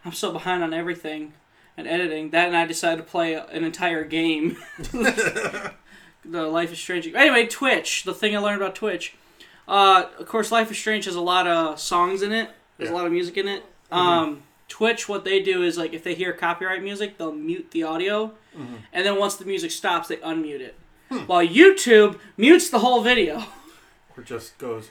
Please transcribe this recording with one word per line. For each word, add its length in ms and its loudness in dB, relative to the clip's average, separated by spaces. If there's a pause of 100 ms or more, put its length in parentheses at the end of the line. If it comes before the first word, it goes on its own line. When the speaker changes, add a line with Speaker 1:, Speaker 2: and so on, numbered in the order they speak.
Speaker 1:
I'm 80 -10
so 180 -4
behind 320 -4
on 120 -4
everything 580 -8 (420)
and 120 -14
editing. 440 -4
That, 160 4
and 100 -2
I 100 2
decided 300 -2
to 120 -14
play 240 -2
an 300 -6
entire 400 -2
game. 540 -2 (200)
<laughs> 160 -10
Speaker 2:
<laughs> 0 - (1300)
Speaker 1:
The 200 -6
Life 280 -2
is 80 -12
Strange. 280 -6
Anyway, 400 4
Twitch. 560 -2
The 100 -6
thing 220 -2
I 40 0
learned 220 -2
about 140 -4
Twitch. 400 -6 (520)
Uh, 380 6 (140)
of 80 -14
course, 240 -2
Life 180 2
is 80 -8
Strange 280 -2
has 100 -6
a 60 -4
lot 260 2
of 320 0
songs 420 2
in 100 0
it. 180 -2 (280)
There's 140 -6
Speaker 2:
Yeah. 40 -2
Speaker 1:
a 20 -2
lot 100 -2
of 40 0
music 260 -2
in 100 -2
it. 160 -6 (280)
Speaker 2:
Mm-hmm. 40 -6
Speaker 1:
Um, 480 2 (240)
Twitch, 420 0
what 160 -4
they 160 2
do 220 0
is, 140 0
like, 160 -4
if 100 -12
they 100 -6
hear 180 -4
copyright 520 -4
music, 340 -8
they'll 160 -6
mute 380 -8
the 120 -2
audio. 440 -2 (280)
Speaker 2:
Mm-hmm. 200 -12 (180)
Speaker 1:
And 120 0
then 120 2
once 180 0
the 100 -16
music 260 -4
stops, 380 -2
they 80 -4
unmute 440 -6
it. 140 -16 (340)
Speaker 2:
Hmm. 160 -6
Speaker 1:
While 200 4
YouTube 720 6 (180)
mutes 320 6
the 100 2
whole 220 4
video. 480 0
<laughs> 40 -20 (640)
Speaker 2:
Or 60 -18
just 340 -12
goes 340 -10